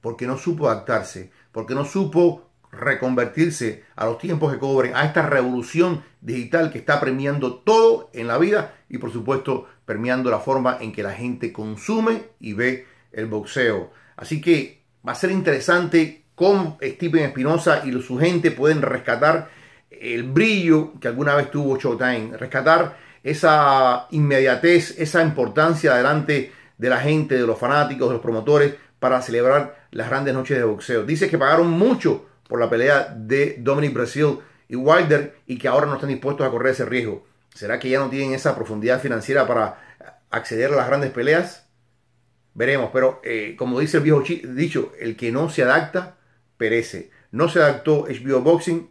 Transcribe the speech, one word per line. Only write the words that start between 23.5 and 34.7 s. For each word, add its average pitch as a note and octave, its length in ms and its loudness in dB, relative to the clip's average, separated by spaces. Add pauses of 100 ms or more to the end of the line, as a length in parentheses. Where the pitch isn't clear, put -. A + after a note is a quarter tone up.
inmediatez, D3 880 2
esa E3 240 0
importancia D3+ 720 2
delante C#3 580 0 (260)
de A#2 100 -2
la B2 100 2
gente, D3 360 0
de B2 120 2
los A2+ 120 0
fanáticos, C3+ 500 0
de B2+ 60 0
los A2+ 80 -6
promotores, C#3 520 2 (240)
para B2+ 220 2
celebrar B2+ 720 0
las A#2 180 -8
grandes C3+ 240 -2
noches C3 240 -2
de B2 80 0
boxeo. A2 400 -2
Dice D3+ 240 0
que E3 80 -2
pagaron D#3+ 340 4
mucho F#3 580 2 (200)
por A#2 120 -2
la A2+ 80 2
pelea C3 480 2
de C3 440 0
Dominic C#3 340 0
Breazeale C#3 440 0 (300)
y A#2 80 -8